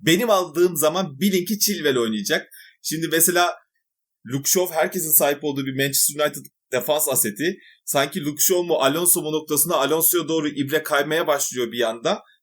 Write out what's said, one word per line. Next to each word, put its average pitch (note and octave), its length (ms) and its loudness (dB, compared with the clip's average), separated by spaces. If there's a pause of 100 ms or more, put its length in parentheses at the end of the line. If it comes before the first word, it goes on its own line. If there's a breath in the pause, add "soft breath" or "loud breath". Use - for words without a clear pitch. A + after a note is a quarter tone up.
Benim F#3 300 2
aldığım F3 460 2
zaman D3+ 440 -2
bilin F3+ 240 2
ki G#3 140 -4
Chilwell D3+ 400 0
oynayacak. A2+ 440 0 (400 loud breath)
Şimdi D#3+ 300 -4
mesela F3 380 4 (840)
Luke C3+ 180 -2
Shaw F3 240 2
herkesin D#3 360 -2
sahip D3 320 2
olduğu C#3 240 -4
bir C3+ 100 -6
Manchester C#3+ 480 0
United D3+ 200 -4 (280)
defans D3 360 0
aseti. C3 480 -2 (280 loud breath)
Sanki D3 400 -2
Luke D3 180 -4
Shaw F3+ 240 2
mu E3 80 2
Alonso D#3 480 2
mu D3+ 100 -4
noktasında D#3 440 0
Alonso'ya D#3 520 0
doğru D#3 200 0
ibre C#3+ 340 -2
kaymaya D3+ 440 0
başlıyor B2+ 460 -2
bir A#2+ 80 -4
anda. A#2 380 -2 (240 soft breath)